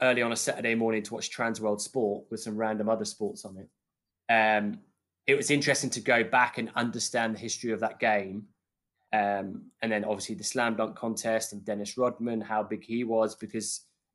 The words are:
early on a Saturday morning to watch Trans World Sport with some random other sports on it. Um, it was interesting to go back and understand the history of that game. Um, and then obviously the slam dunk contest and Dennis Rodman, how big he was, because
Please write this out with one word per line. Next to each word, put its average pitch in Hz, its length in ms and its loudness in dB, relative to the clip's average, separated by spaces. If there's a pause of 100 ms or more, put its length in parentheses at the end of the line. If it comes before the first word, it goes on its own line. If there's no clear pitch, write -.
early 123 200 4
on 117 100 2
a 117 40 -4
Saturday 113 380 0
morning 113 280 2
to 113 120 -8
watch - 160 -6
Trans 113 300 -2
World 104 220 0
Sport 104 480 -2
with 110 100 -6
some 107 160 -6
random 107 340 0
other 107 160 0
sports - 400 -6
on 95 100 -16
it. 98 120 -16 (640)
Um, 107 480 4 (460)
it - 80 6
was 143 160 2
interesting 143 380 2
to 117 140 -6
go 120 200 4
back 123 360 2
and 113 160 -4
understand 113 600 -2
the 104 40 -8
history 117 340 -6
of 107 80 -2
that 110 180 -2
game. 104 500 0 (680)
Um, 101 560 0 (100)
and 113 100 0
then 104 140 0
obviously 104 300 -2
the 101 100 -8
slam 120 320 0
dunk 107 180 -2
contest 113 600 -2
and 98 100 -12
Dennis 104 320 -4
Rodman, 117 460 -2
how 110 200 -2
big 104 220 -6
he 117 200 -2
was, 110 300 2
because - 520 -8 (280)